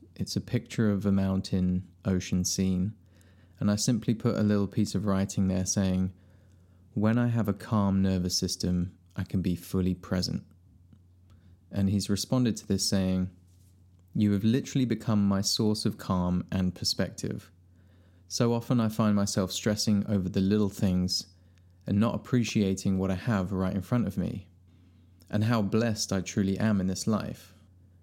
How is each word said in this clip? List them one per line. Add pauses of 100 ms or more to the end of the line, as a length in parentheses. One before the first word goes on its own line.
(160)
It's
a
picture
of
a
mountain (200)
ocean
scene. (680)
And
I
simply
put
a
little
piece
of
writing
there
saying, (840)
"When
I
have
a
calm
nervous
system, (220)
I
can
be
fully
present." (1300)
And
he's
responded
to
this
saying, (880)
"You
have
literally
become
my
source
of
calm
and
perspective. (760)
So
often
I
find
myself
stressing
over
the
little
things (600)
and
not
appreciating
what
I
have
right
in
front
of
me, (800)
and
how
blessed
I
truly
am
in
this
life. (480)